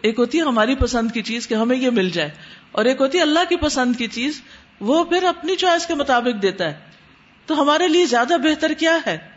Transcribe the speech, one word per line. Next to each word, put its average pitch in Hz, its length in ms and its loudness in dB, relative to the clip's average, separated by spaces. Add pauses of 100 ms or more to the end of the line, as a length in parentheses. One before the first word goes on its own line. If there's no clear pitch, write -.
ایک 220 160 0
ہوتی 247 200 0
ہے 339 40 2
ہماری 240 320 2
پسند 240 380 0
کی 226 100 -4
چیز 226 260 -8
کہ 233 60 0
ہمیں 233 220 2
یہ 254 140 2
مل 190 200 0
جائے، 160 200 -2 (420)
اور 214 120 0
ایک 262 160 2
ہوتی 269 180 2
ہے 349 40 2
اللہ 302 160 2 (100)
کی 349 80 0
پسند 254 400 0
کی 247 100 -6
چیز، 254 360 -6 (380)
وہ 285 240 2
پھر 359 200 0
اپنی 359 320 -2
چوائس 339 300 0
کے 339 80 -2
مطابق 247 480 0
دیتا 190 220 -2
ہے۔ 151 140 -6 (680)
تو 294 160 0
ہمارے 302 260 2
لیے 339 180 4
زیادہ 240 360 2
بہتر 311 300 0
کیا 320 340 0
ہے؟ 165 120 -4 (180)